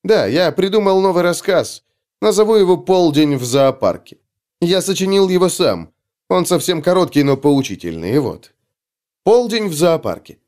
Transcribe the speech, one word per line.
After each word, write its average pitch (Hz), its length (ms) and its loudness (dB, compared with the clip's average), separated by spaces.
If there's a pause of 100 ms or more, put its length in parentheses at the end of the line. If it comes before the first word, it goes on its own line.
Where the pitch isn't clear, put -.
Да, 185 220 2
я 156 260 0
придумал 190 480 0
новый 180 220 0
рассказ. 175 600 -2 (400)
Назову 214 320 2
его 185 220 4
"Полдень 156 600 2
в 123 80 -6
зоопарке". 127 760 -2 (420)
Я 175 200 0
сочинил 190 480 0
его 180 200 0
сам. 98 440 -4 (360)
Он 185 180 0
совсем 170 360 -2
короткий, 180 400 0
но 139 140 2
поучительный, 101 800 -2
и 147 40 2
вот. 117 340 -8 (720)
Полдень 226 440 0
в 160 60 -6
зоопарке. 147 720 -2